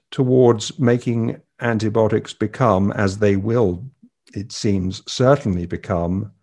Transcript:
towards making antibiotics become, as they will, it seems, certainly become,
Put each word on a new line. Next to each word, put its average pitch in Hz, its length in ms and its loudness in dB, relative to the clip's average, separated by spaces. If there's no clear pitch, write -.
towards 123 680 2
making 120 640 0
antibiotics 110 720 0
become, 104 600 2
as 98 260 -2
they 101 180 2
will, 104 480 0
it 101 180 -10
seems, 95 600 -4
certainly 123 560 2
become, 92 680 -4